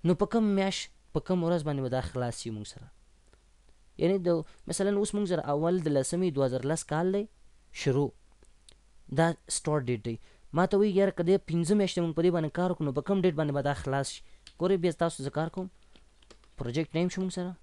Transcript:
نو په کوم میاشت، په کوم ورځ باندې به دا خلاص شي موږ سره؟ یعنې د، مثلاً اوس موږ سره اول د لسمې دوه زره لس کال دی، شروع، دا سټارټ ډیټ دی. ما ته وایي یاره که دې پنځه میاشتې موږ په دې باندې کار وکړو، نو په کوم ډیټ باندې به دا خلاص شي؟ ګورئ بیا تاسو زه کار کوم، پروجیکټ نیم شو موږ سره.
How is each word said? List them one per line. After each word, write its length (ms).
نو 180
په 120
کوم 240
میاشت، 340
په 140
کوم 160
ورځ 240
باندې 180
به 100
دا 140
خلاص 320
شي 160
موږ 160
سره؟ 140
یعنې 240
د، 40
مثلاً 300
اوس 180
موږ 180
سره 80
اول 240
د 160
لسمې 400
دوه 180
زره 200
لس 100
کال 200
دی، 100
شروع، 280
دا 100
سټارټ 340
ډیټ 180
دی. 80
ما 120
ته 120
وایي 160
یاره 240
که 60
دې 140
پنځه 300
میاشتې 220
موږ 160
په 80
دې 100
باندې 220
کار 140
وکړو، 160
نو 100
په 100
کوم 140
ډیټ 180
باندې 140
به 160
دا 40
خلاص 400
شي؟ 80
ګورئ 180
بیا 140
تاسو 200
زه 140
کار 200
کوم، 100
پروجیکټ 380
نیم 140
شو 120
موږ 160
سره. 140